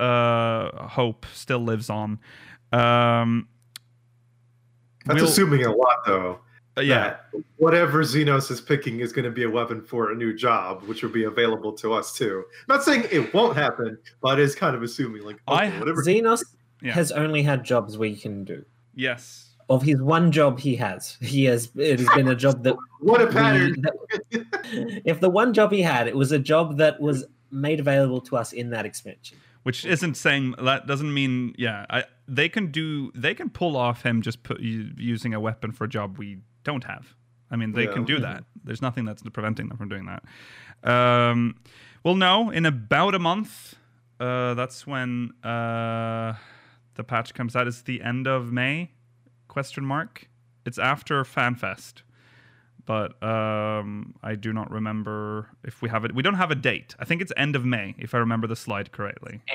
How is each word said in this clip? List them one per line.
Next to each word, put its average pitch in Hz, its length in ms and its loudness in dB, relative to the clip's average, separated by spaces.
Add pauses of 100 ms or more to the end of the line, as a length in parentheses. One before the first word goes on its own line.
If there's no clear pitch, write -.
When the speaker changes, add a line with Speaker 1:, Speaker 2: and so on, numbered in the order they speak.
Speaker 1:
uh, 117 720 2 (180)
hope 120 460 -2
still - 280 -4
lives 110 280 -2
on. 107 280 -4 (540)
Um, 120 760 4 (1600)
Speaker 2:
That's 151 160 2
Speaker 1:
we'll 160 80 6
Speaker 2:
assuming 151 380 4
a 110 60 4
lot, 123 340 6
though. 92 320 0 (380)
Speaker 1:
Uh, 139 40 -2
yeah. 123 360 2 (160)
Speaker 2:
That 104 120 -8 (140)
whatever 160 440 6
Xenos 139 480 2
is 117 100 -6
picking 135 400 -2
is 117 120 -4
gonna 123 180 -2
be 123 140 -4
a 113 60 0
weapon 117 320 -2
for 110 300 -2
a - 40 -2
new 113 180 -2
job, 95 500 0
which 113 180 -8
will 110 80 -4
be 113 140 0
available 110 500 0
to 110 180 -2
us, 104 240 -4
too. 95 280 -2 (240)
Not 277 140 4
saying 269 300 4
it 143 220 2
won't 226 220 4
happen, 120 420 -2 (240)
but 135 180 2
it's 143 140 4
kind 156 200 0
of 117 80 -4
assuming, 117 400 -6
like, 104 140 -14 (100)
Speaker 1:
I 170 220 2
Speaker 2:
okay, 180 100 -6
whatever. 135 240 -2
Speaker 3:
Xenos 226 400 4 (380)
Speaker 1:
Yeah. 120 140 -4
Speaker 3:
has 170 180 0
only 151 300 0
had 139 220 2
jobs 107 340 0
we 107 180 -2
can 101 280 -10
do. 85 200 -12 (300)
Speaker 1:
Yes. - 560 -8 (200)
Speaker 3:
Of 131 120 4
his 139 200 2
one 165 280 4
job 143 300 4
he 135 160 0
has, 107 460 -6
he 135 220 2
has, 120 320 2
it 143 220 2
has 123 160 2
been 131 140 4
a 127 60 4
job 123 300 2
that 131 120 4 (120)
Speaker 2:
<laughs> - 120 -20
What 226 220 6
a 226 40 6
Speaker 3:
we, - 60 0
Speaker 2:
pattern. - 480 4
Speaker 3:
that, 226 1300 -6
if 165 140 0
the 185 100 4
one 220 240 2
job 202 180 6
he 202 80 2
had, 131 260 2
it 117 100 -4
was 135 160 2
a 147 60 4
job 151 380 2
that 151 240 4
was 143 240 0 (260)
made 147 300 -2
available 139 420 2
to - 140 -4
us 113 160 -4
in 120 180 -8
that 110 140 -4
expansion. - 540 -14 (240)
Speaker 1:
Which 131 240 -6
isn't 170 320 0
saying, 139 440 0
that 131 240 0
doesn't 143 280 -2
mean, 127 420 0
yeah, 107 320 -4
I, 123 160 -2 (240)
they 143 220 0
can 196 220 -4
do, 151 420 -4
they 139 200 -2
can 311 140 -8
pull 170 260 -2
off 120 280 0
him 117 180 0
just 113 220 -6
put, - 180 -8
u-, 113 380 -6
using 117 340 -4
a 107 80 -4
weapon 110 320 -4
for - 120 -6
a 110 40 -4
job 104 300 -6
we 101 220 -12 (220)
don't 143 220 -6
have. - 300 -14 (360)
I 117 60 -4
mean, 110 160 -4
they 117 140 0
Speaker 2:
Yeah. 101 80 -4
Speaker 1:
can 117 100 -2
do 147 120 0
Speaker 3:
Mm-hmm. 135 80 -2
Speaker 1:
that. 82 200 -10 (200)
There's 117 180 -8
nothing 123 240 -4
that's 107 160 -10
preventing 110 460 -6
them 113 100 -12
from 101 100 -10
doing 95 180 -10
that. - 840 -10
Um, 120 640 4 (460)
well, 180 140 2
no, 190 340 4
in 165 160 0
about 143 480 2
a 190 40 2
month, 180 580 -4 (440)
uh, 123 320 -2
that's 123 340 -6
when, 123 440 -4 (120)
uh, 113 920 -4 (640)
the 120 80 -10
patch 117 280 -4
comes 123 240 -6
out. 123 100 2
It's 120 140 -8
the 127 220 -8
end 123 240 -4
of 123 260 -2
May, 139 380 -2 (580)
question 139 360 -8
mark. 143 440 -6 (380)
It's 120 120 -10
after 139 460 0
FanFest. 120 760 -4 (840)
But, 107 360 -4
um, 107 1000 -4
I 110 120 -8
do 107 180 -6
not 110 180 -6
remember 107 800 -6 (160)
if - 160 -14
we 117 80 -4
have 110 160 -2
it. 117 100 -4
We 131 80 -2
don't 196 120 0
have 180 160 0
a 147 40 0
date. 120 440 -4
I 113 80 -10
think 170 160 -2
it's 185 140 -8
end 143 200 0
of 123 80 -2
May, 110 340 -2
if - 160 -12
I 123 40 2
remember 117 280 0
the 113 100 -6
slide 101 360 -8
correctly. - 480 -12 (140)